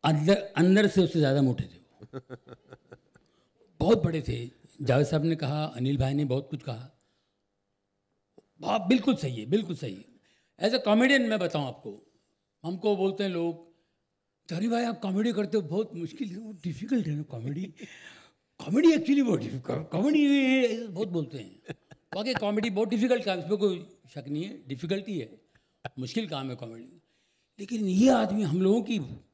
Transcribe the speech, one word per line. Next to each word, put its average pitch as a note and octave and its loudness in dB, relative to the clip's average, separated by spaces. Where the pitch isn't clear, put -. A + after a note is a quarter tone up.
अंदर, D#3 4
अंदर G3 4
से F#3+ 4
उससे E3+ 2
ज़्यादा C#3 4
मोटे B2+ 2
थे - -12
वो। - -16
बहुत F#3 4
बड़े D#3+ -2
थे। A#2+ -8
जावेद C3+ 4
साहब D3+ 0
ने E3 2
कहा, D3+ -4
अनिल C3+ -2
भाई C3 0
ने D3 0
बहुत C3+ -2
कुछ D3+ -10
कहा। B2 -12
हाँ, G3+ -2
बिल्कुल B3+ 4
सही B2+ -6
है, G#2+ -8
बिल्कुल E3+ 0
सही A2+ -8
है। G2 -20
As A3+ 2
a - -2
comedian A#3+ 6
मैं A3 0
बताऊँ D#3 -2
आपको, - -14
हमको F#3+ 0
बोलते G3 0
हैं G3 -2
लोग, E3+ -6
"जॉनी F3+ -4
भाई, A#3 0
आप A#3 -4
comedy G#3 0
करते G#3 -2
हो, G3+ 0
बहुत F3 -4
मुश्किल E3+ -8
है, F3+ -12
वो A3 -14
difficult F3+ -4
है D3+ -2
ना D3+ -6
comedy। C#3+ -8
Comedy C4 2
actually C#4+ 4
बहुत G#3+ 2
difficult, C3+ -6
comedy D4 2
ये, D4 4
ये, C4 4
ये", A3+ -4
बहुत G3 -6
बोलते D#3+ -4
हैं। F#2+ -16
वाकई G#3+ -4
comedy G#3+ -2
बहुत G3+ -2
difficult A#3+ 2
काम, F#3+ -2
इसमें E3+ -4
कोई F#3 -4
शक C3+ -12
नहीं D3+ -6
है, - -14
difficulty F3 -6
है, A2+ -12
मुश्किल F#3+ -6
काम C3+ -8
है B2 -8
comedy। A#2 -18
लेकिन G#3+ -6
ये G3 6
आदमी A3 2
हम E3+ 0
लोगों G3+ 4
की A3 -4